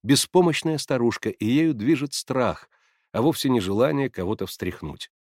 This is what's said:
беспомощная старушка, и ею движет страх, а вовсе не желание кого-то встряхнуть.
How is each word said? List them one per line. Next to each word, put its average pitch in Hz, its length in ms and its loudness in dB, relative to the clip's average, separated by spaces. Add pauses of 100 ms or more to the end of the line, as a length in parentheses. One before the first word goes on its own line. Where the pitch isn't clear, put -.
беспомощная 156 720 2
старушка, 120 520 -2
и - 140 -6
ею 147 300 2
движет 139 400 0
страх, 120 560 -2 (420)
а 113 100 -2
вовсе 143 280 0
не 120 100 4
желание 123 480 0
кого-то 95 380 -4
встряхнуть. - 640 -10 (100)